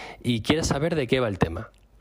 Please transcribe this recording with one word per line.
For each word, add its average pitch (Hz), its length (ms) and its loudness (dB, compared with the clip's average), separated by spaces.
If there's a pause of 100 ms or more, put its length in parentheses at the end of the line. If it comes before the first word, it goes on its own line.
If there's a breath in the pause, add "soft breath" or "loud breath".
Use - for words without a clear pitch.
(240 loud breath)
y 117 180 0
quieres 151 240 2
saber 160 300 0
de 139 100 0
qué 131 140 2
va 120 80 2
el 98 100 -2
tema. 82 320 -2 (320)